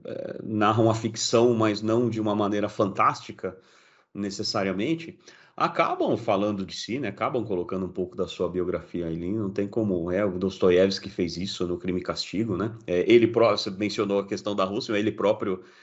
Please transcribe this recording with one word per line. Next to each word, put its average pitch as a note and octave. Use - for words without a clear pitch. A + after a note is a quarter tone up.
é, -
narram A2
a -
ficção, A#2
mas G#2+
não A2+
de A2
uma G#2
maneira G#2
fantástica, G#2
necessariamente, G2+
acabam E3+
falando G2+
de -
si, A#2
né? C3
Acabam A#2
colocando F#2
um F2
pouco F#2
da F2+
sua F2
biografia E2+
ali, E2
não G#2
tem G2+
como, F#2+
é, G2+
o F#2
Dostoiévski F#2+
fez E2+
isso F#2
no F2
Crime F2+
e -
Castigo, F#2
né? A2
É, F2+
ele A#2
pró-, A2+
você G#2
mencionou G2+
a G2
questão G#2
da F#2+
Rússia, A2
ele G#2+
próprio G2